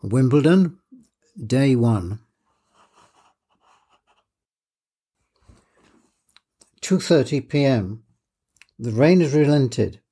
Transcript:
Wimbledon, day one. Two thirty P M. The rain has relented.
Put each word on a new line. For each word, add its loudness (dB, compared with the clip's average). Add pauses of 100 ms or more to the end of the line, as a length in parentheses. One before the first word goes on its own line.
Wimbledon, 2 (640)
day 0
one. -2 (4000)
Two -2
thirty 0
P -4
M. -2 (760)
The -8
rain 2
has 0
relented. 0 (100)